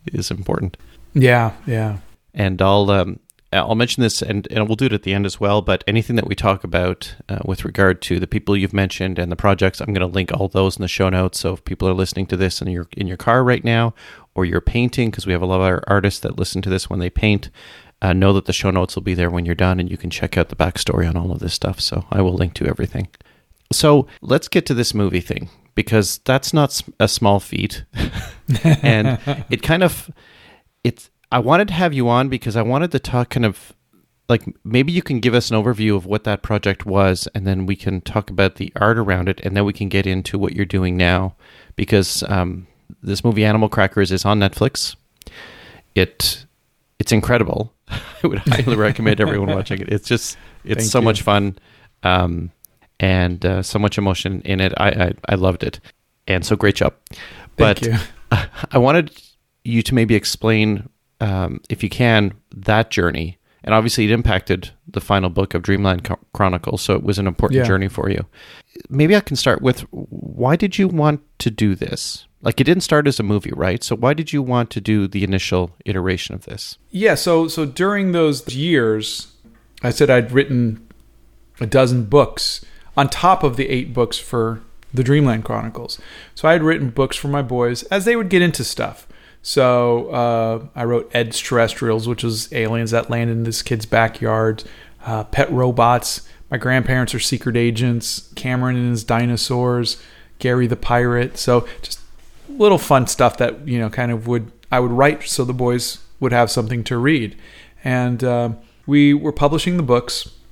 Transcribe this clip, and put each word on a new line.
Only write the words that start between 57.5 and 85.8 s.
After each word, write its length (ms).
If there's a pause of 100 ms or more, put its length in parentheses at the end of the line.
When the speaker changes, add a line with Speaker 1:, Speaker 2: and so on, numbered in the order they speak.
Speaker 1:
But 20
Speaker 2:
you. 120 (360)
Speaker 1:
<laughs> 420
I 60
wanted 320 (540)
you 180
to 120
maybe 200
explain, 760 (320)
um, 480
if 140
you 60
can, 460 (200)
that 360
journey. 480 (260)
And 100
obviously 300
it 80
impacted 580 (160)
the 140
final 280
book 260
of 80
Dreamland 420
Chro-, 140 (160)
Chronicles, 480
so 120
it 80
was 160
an 80
important 320
Speaker 2:
Yeah. 60
Speaker 1:
journey 240
for 200
you. 160 (640)
Maybe 280
I 40
can 160
start 240
with, 200 (100)
why 640
did 240
you 80
want 340 (200)
to 100
do 240
this? 520 (160)
Like, 180
it 40
didn't 200
start 240
as 100
a 60
movie, 320
right? 260
So 140
why 180
did 180
you 80
want 300
to 100
do 280
the 160
initial 500 (100)
iteration 520
of 80
this? 340 (120)
Speaker 2:
Yeah, 260
so, 320
so 180
during 460
those 420
years, 800 (500)
I 80
said 200
I'd 200
written 560 (720)
a 60
dozen 380
books 600 (320)
on 120
top 340
of 140
the 120
eight 240
books 260
for 420 (340)
the 80
Dreamland 420
Chronicles. 540 (380)